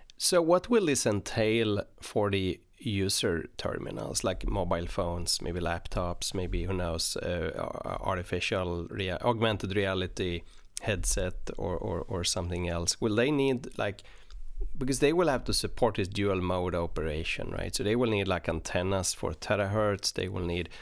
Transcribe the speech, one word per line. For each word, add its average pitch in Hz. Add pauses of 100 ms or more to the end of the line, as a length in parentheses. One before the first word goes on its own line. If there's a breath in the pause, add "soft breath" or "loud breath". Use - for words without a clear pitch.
(180 loud breath)
So -
what 175
will 226
this 139
entail 110 (180)
for 104
the 95 (180)
user 98 (120)
terminals, -
like -
mobile 90
phones, 87
maybe 87
laptops, 85
maybe, 90
who 90
knows, 87
uh, 85
ar-, -
artificial 90
rea-, 92
augmented 107
reality 92 (400 soft breath)
headset 92
or, 90
or, 90
or 90
something 90
else? 85
Will 107
they 123
need, 135
like, 104 (760 loud breath)
because 131
they 147
will 175
have 127
to 107
support -
this 98
dual 98
mode 90
operation, 80
right? -
So -
they 104
will 120
need, 101
like, 90
antennas 90
for -
terahertz. 101
They -
will 92
need 87 (120)